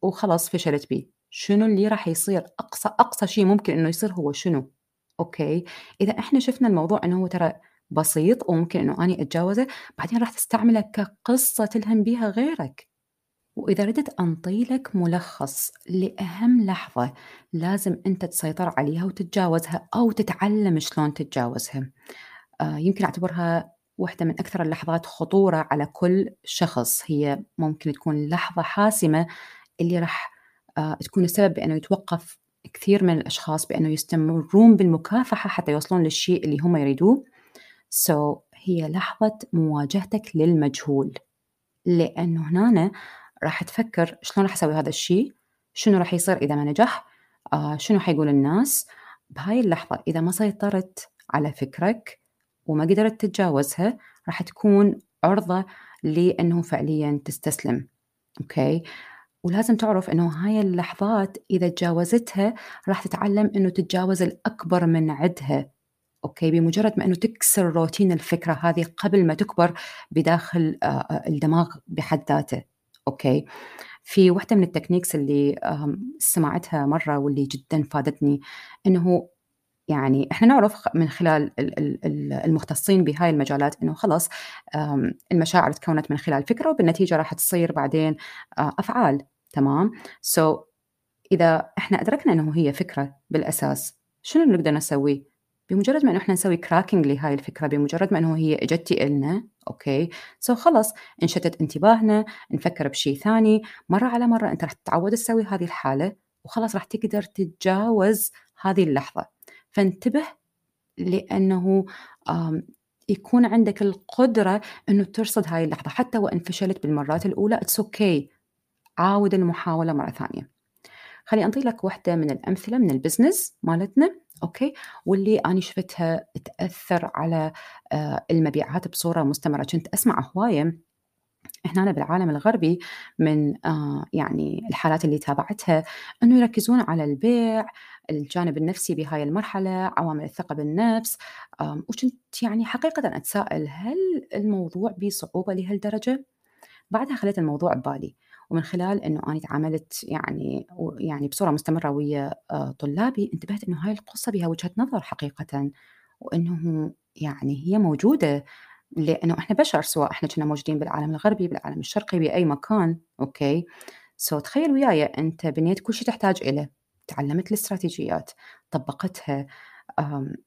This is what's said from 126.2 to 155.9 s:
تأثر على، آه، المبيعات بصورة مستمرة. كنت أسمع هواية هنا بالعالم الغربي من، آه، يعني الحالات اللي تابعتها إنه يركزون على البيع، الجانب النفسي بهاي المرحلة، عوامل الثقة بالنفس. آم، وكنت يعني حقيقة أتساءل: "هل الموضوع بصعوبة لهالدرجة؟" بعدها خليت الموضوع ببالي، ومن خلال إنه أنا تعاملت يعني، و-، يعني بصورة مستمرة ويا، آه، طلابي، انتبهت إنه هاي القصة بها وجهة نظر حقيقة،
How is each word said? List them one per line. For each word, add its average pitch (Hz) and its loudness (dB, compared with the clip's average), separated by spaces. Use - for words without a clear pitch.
تأثر - -4
على، 160 -2
آه، 151 -4
المبيعات 156 0
بصورة 170 -2
مستمرة. 143 -2
كنت 160 -4
أسمع - -2
هواية 165 0
هنا 185 0
بالعالم 165 0
الغربي 170 2
من، 151 2
آه، 147 -4
يعني 156 -4
الحالات 160 0
اللي 151 2
تابعتها 160 -2
إنه 247 8
يركزون 233 2
على 160 0
البيع، 220 0
الجانب 156 -4
النفسي 160 -2
بهاي 151 -4
المرحلة، 185 -4
عوامل 156 -2
الثقة 147 -10
بالنفس. 220 0
آم، 151 -6
وكنت - -6
يعني 226 -2
حقيقة 311 -4
أتساءل: 156 -4
"هل 277 -4
الموضوع 196 -2
بصعوبة 196 -4
لهالدرجة؟" 208 -4
بعدها 262 -2
خليت 202 -2
الموضوع 156 0
ببالي، 135 -8
ومن 165 -2
خلال 185 -4
إنه 156 -4
أنا 156 -4
تعاملت 156 -6
يعني، - -6
و-، - -8
يعني 143 -6
بصورة 156 -2
مستمرة 156 -2
ويا، 143 -4
آه، 135 -6
طلابي، 202 -2
انتبهت 185 -8
إنه 175 -6
هاي 214 -2
القصة - -8
بها 175 -2
وجهة 165 -6
نظر 254 -2
حقيقة، 143 -8